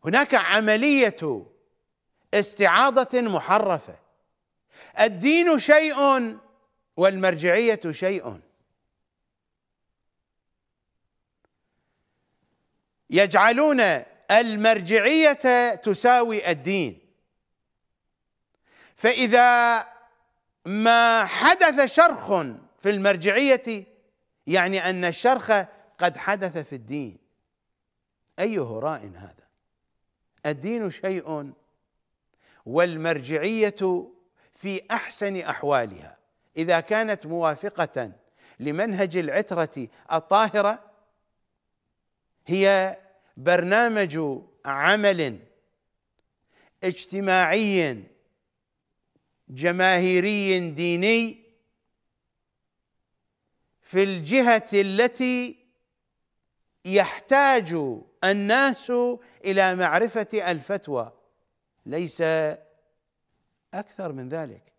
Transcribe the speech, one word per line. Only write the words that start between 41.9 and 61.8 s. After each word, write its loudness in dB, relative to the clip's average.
هي 0
برنامج 0
عمل 0
اجتماعي 0
جماهيري 0
ديني -2
في -2
الجهة 0
التي -2
يحتاج 2
الناس 0
إلى 0
معرفة -2
الفتوى، -6